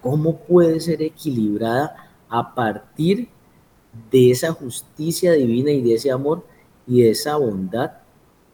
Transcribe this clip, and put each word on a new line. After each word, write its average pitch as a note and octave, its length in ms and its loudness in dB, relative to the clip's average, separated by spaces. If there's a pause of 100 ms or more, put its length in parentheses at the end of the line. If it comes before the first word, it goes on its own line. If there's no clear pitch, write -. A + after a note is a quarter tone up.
¿cómo D3+ 380 -2
puede E3+ 400 4
ser D#3+ 220 -4
equilibrada A#2+ 1080 -4 (180)
a A#2+ 260 -6
partir D#3 720 -4 (840)
de B2+ 200 6
esa D#3+ 200 -2
justicia D#3+ 840 -4
divina C3 380 0
y C#3 100 0
de A#2 120 2
ese A#2 180 -2
amor C#3+ 340 -4 (420)
y B2 160 4
de A2+ 80 6
esa D3 260 -2
bondad A2 540 -4 (640)